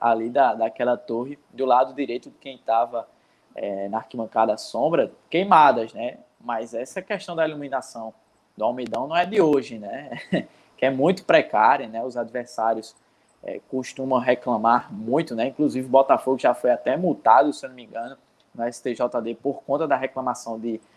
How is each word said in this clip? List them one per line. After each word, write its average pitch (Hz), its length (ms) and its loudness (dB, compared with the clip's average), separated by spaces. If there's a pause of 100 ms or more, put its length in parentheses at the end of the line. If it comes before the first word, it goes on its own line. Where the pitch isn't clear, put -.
ali 117 300 2
da, 123 240 4
daquela 117 420 0
torre 123 400 -8 (160)
do 120 100 -4
lado 131 300 4
direito 131 380 -6
de - 60 -20
quem 135 200 -16
tava, 117 500 -2 (460)
é, 98 340 -6
na 104 100 -4
arquibancada 110 600 -2
sombra, 135 540 -2 (180)
queimadas, 156 640 4
né? 120 240 -8 (240)
Mas 117 320 -6
essa 127 280 -8
questão 185 340 -8
da 160 100 2
iluminação 131 680 -8 (420)
do 104 80 -4
Almeidão 120 460 -2
não 165 80 0
é 180 80 4
de 202 160 0
hoje, 135 360 2
né? 117 400 -10 (140)
<laughs> 147 160 -2 (300)
Que - 80 0
é 135 40 4
muito 147 360 0
precária, 131 600 4
né? 113 160 -8
Os 123 140 -8
adversários, 113 800 -4 (480)
é, - 160 -10 (100)
costumam 131 500 -2
reclamar 120 720 2
muito, 117 460 -2
né? 113 120 0
Inclusive, 131 380 -2
o 127 40 -14
Botafogo 131 500 4
já 123 140 2
foi 123 180 0
até 127 240 0
multado, 147 560 4
se 143 140 -10
eu 131 40 -10
não 127 60 -20
me 123 80 -18
engano, 117 320 -10 (400)
no 117 80 -6
S 120 180 -6
T 123 140 -4
J 123 240 -2
D 113 160 -6
por - 280 -6
conta 147 220 -2
da 139 120 0
reclamação 127 600 -6
de 110 220 -6 (180)